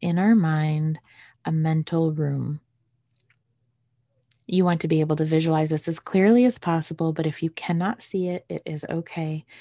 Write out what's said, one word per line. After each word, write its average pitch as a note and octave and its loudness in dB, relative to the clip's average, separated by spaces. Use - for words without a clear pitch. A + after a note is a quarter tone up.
in E3+ 0
our G#3 4
mind D#3 0
a D#3+ -2
mental D#3+ 0
room. D3 -4
You F#3 2
want F3 0
to E3 -2
be D#3 2
able D#3 0
to D#3 0
visualize D#3+ 2
this D3+ -2
as E3 -6
clearly A3 4
as B3 2
possible, E3 -2
but D#3+ -2
if D3+ -4
you E3 -2
cannot F3 -4
see F3+ -4
it, F3+ -8
it E3+ -6
is D3+ -10
okay. D#3+ -6